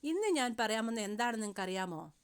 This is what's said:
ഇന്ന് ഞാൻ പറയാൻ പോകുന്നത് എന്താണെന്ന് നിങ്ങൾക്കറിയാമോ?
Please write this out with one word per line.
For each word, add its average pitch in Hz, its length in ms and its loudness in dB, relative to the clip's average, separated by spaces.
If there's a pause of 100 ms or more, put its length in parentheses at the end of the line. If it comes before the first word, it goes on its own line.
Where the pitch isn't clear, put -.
ഇന്ന് 359 340 2
ഞാൻ 247 240 0
പറയാൻ 220 240 2
പോകുന്നത് 226 200 -2
എന്താണെന്ന് 220 380 0
നിങ്ങൾക്കറിയാമോ? 185 720 -4 (100)